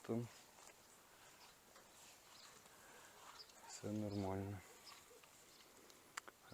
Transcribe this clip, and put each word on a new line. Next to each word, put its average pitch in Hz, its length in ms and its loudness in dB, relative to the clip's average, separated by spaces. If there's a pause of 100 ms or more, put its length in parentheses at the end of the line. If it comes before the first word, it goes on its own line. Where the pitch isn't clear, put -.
там. 117 220 6 (3500)
Все - 180 0
нормально. 101 720 8 (2000)